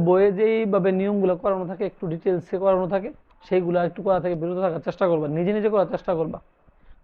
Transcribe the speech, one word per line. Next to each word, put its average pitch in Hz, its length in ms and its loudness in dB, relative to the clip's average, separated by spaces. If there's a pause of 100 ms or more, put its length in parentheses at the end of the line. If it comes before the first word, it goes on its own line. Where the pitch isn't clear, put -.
বইয়ে 190 300 6
যেইভাবে 214 520 2 (100)
নিয়মগুলো 196 340 0 (100)
করানো 190 280 -2
থাকে, 190 200 -6
একটু - 200 -12
ডিটেলসে 175 520 -2
করানো 185 300 2
থাকে, 196 160 -4 (380)
সেইগুলো 175 300 0 (100)
একটু 175 200 -8
করা 185 160 2
থেকে 175 180 -2
বিরত 175 240 -4
থাকার 165 220 -2
চেষ্টা 185 240 -2
করবা, 156 140 0 (120)
নিজে 180 200 0
নিজে 214 160 0
করার 185 200 2
চেষ্টা 190 260 -6
করবা। 160 200 -4 (640)